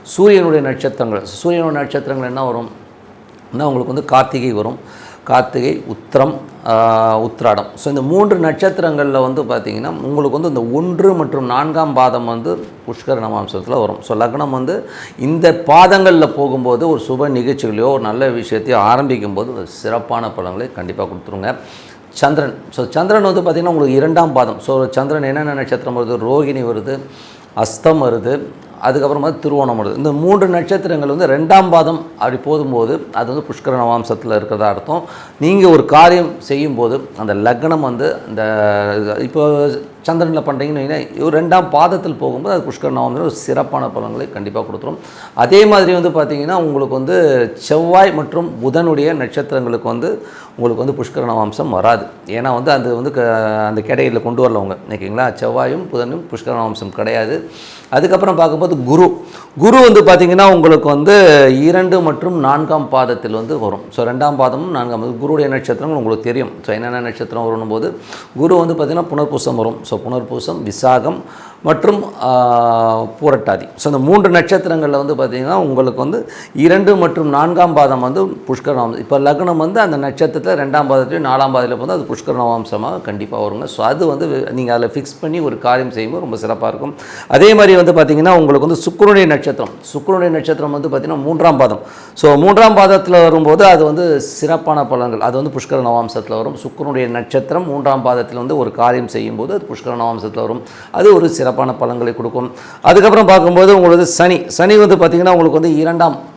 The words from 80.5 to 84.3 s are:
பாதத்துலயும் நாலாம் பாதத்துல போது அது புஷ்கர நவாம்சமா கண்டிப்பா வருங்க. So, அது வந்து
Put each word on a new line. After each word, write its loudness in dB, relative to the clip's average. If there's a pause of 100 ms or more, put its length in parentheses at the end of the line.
பாதத்துலயும் 0
நாலாம் 0
பாதத்துல -2
போது -6
அது -6
புஷ்கர -10
நவாம்சமா -4
கண்டிப்பா -8
வருங்க. -6
So, -6
அது 0
வந்து -4